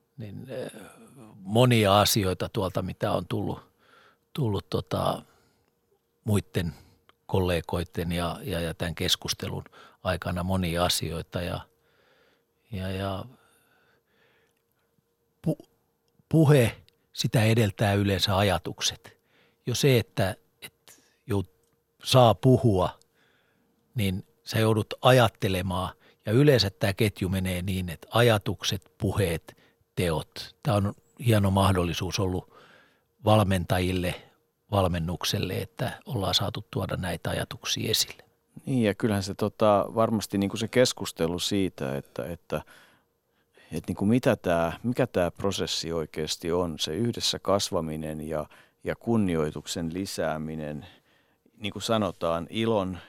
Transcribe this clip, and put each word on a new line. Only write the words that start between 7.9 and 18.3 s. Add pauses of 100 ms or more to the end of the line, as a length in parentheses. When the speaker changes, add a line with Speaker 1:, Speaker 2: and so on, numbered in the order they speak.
Speaker 1:
ja,
ja,
ja
tän
keskustelun (380)
aikana
monia
asioita
ja, (1120)
ja,
ja (2250)
pu-, (640)
puhe, (360)
sitä
edeltää
yleensä